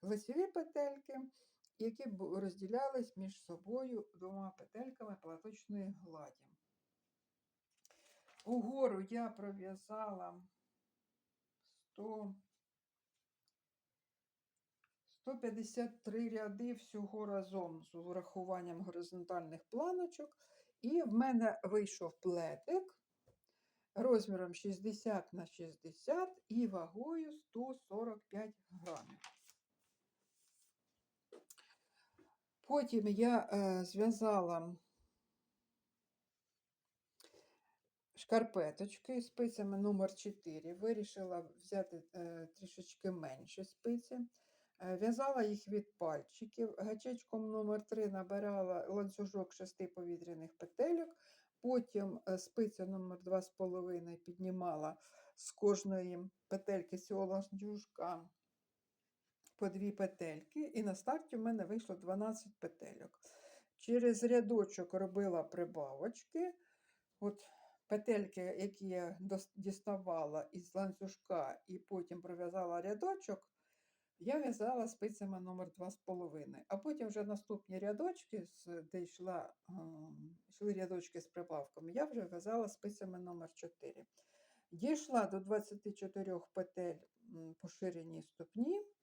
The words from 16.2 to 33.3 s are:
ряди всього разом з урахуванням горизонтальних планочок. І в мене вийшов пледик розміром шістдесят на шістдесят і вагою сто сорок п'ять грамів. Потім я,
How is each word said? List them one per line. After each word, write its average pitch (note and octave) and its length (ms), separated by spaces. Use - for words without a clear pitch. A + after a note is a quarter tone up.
ряди A3 440
всього G#3 520
разом F#3+ 560
з - 140
урахуванням F3+ 840
горизонтальних F3 880
планочок. E4+ 680
І D#4 200
в A#3 120
мене A#3 500
вийшов G3 560
пледик F3 760
розміром G3+ 580
шістдесят G3+ 800
на E3+ 120
шістдесят B3+ 1000
і A#3 200
вагою C4 720
сто B3+ 360
сорок A3 540
п'ять G#3+ 260
грамів. E3+ 500
Потім A#3+ 420
я, A3+ 460